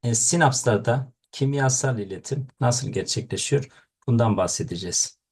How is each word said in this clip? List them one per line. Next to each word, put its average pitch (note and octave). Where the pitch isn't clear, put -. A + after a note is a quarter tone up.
e, A#2+
sinapslarda C3
kimyasal C3+
iletim G2+
nasıl B2
gerçekleşiyor? -
Bundan A2+
bahsedeceğiz. F2